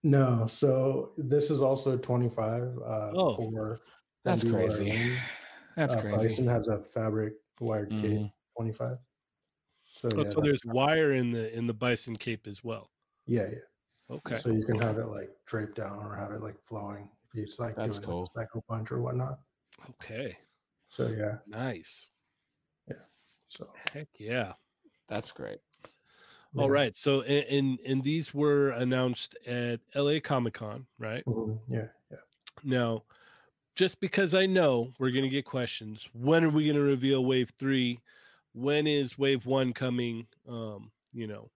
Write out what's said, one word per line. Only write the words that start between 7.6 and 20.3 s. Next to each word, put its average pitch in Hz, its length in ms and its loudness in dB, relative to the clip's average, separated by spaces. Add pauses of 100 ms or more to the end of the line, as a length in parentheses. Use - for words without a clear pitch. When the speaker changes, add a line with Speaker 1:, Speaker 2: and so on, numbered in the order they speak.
Speaker 1:
wired 107 360 -2
cape, 107 40 -2 (100)
Speaker 3:
Mm-hmm. 107 160 0 (300)
Speaker 1:
twenty-five. 120 420 -6 (840)
So, - 320 -6
Speaker 2:
Oh, - 0 -
Speaker 1:
yeah, 151 100 2
Speaker 2:
so - 120 -2
Speaker 1:
that's - 20 2
Speaker 2:
there's 147 240 2
wire 143 480 4
in 127 180 2
the, 113 240 -4
in 117 120 -2
the 117 80 -2
Bison 117 420 0
cape 113 300 -8
as 104 160 -14
well? 110 280 -10 (360)
Speaker 1:
Yeah, 113 240 0
yeah. 110 80 -10 (520)
Speaker 2:
Okay. - 240 -8
Speaker 1:
So 117 160 -2
you 110 140 2
can 107 160 0
have 110 180 0
it, 110 80 -4
like, 101 240 -10 (160)
draped 107 300 -6
down 101 300 -8
or 101 100 -10
have 101 160 -6
it, 107 100 -8
like, 107 200 -12
flowing 101 460 -10 (180)
if - 60 -20
he's, 107 280 -8
like, 117 160 -6
Speaker 3:
That's 113 60 -4
Speaker 1:
doing, 107 160 -2
Speaker 3:
cool. 90 360 -6
Speaker 1:
like, 113 100 -6
a - 20 -10
cycle - 220 -10
punch 113 240 -6
or 127 100 -4
whatnot. 127 380 -4 (500)
Speaker 2:
Okay. 117 460 -10 (520)